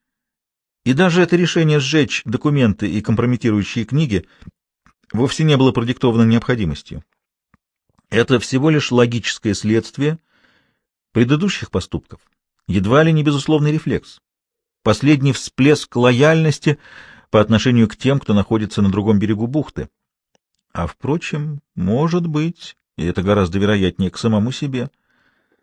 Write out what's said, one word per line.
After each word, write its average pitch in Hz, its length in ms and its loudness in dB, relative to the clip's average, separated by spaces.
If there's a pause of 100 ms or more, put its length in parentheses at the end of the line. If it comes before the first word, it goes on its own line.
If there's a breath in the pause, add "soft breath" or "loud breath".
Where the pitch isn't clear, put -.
(840)
И 127 80 0
даже 175 280 4
это 175 140 2
решение 160 440 0
сжечь 143 460 0
документы 120 640 0
и 104 120 -2
компрометирующие 113 840 -2
книги 131 400 -2 (840 loud breath)
вовсе 127 320 -2
не 151 140 4
было 131 140 4
продиктовано 117 520 0
необходимостью. 113 800 -2 (1080)
Это 117 300 0
всего 131 300 0
лишь 151 220 0
логическое 120 640 0
следствие 113 640 -2 (920)
предыдущих 147 580 0
поступков, - 500 -8 (460)
едва 104 360 2
ли 165 80 4
не 156 120 2
безусловный 147 480 0
рефлекс, - 480 -6 (640)
последний 135 500 2
всплеск - 640 0
лояльности 143 840 2 (500 loud breath)
по 107 120 4
отношению 113 460 2
к - 80 -10
тем, 135 240 0
кто - 140 -2
находится 104 480 0
на 98 100 2
другом 104 280 0
берегу 107 280 -2
бухты. 131 420 -6 (840)
А, 85 160 -6
впрочем, 147 720 -6 (140)
может 160 520 -2
быть, 156 480 -6 (220)
и 76 80 -6
это 90 160 -2
гораздо 98 380 0
вероятнее, 95 500 0
к - 80 -10
самому 110 340 0
себе. 131 380 -8 (720)